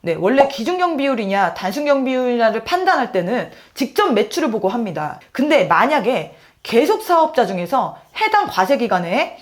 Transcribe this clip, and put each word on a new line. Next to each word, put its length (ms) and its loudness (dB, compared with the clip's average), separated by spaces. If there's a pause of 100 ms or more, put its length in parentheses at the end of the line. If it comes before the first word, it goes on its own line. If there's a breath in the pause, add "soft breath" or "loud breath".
네, 140 -2
원래 300 4
기준 300 -4
경비율이냐 760 0
단순 300 -6
경비율이냐를 800 0
판단할 480 0
때는 380 -2 (240 loud breath)
직접 380 0
매출을 380 0
보고 180 -2
합니다. 520 -4 (100)
근데 360 2
만약에 680 0 (280 loud breath)
계속 400 2
사업자 440 2
중에서 520 -4 (220 loud breath)
해당 280 2
과세 300 2
기간에 640 -2